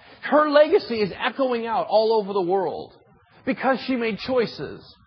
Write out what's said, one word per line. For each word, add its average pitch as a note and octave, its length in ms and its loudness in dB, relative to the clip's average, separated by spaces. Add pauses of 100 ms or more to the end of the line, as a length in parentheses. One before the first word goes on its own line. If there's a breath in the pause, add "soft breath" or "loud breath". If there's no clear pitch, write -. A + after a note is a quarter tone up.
(220 loud breath)
Her D4+ 280 2
legacy D4 520 4
is F#3+ 160 0
echoing B3 480 -2
out G#3+ 240 -2
all A3 240 4
over G3+ 200 0
the G3 80 0
world E3+ 520 -2 (520 soft breath)
because B3+ 360 0
she C4 140 -4
made A3+ 240 -4
choices. G3 640 -4 (240)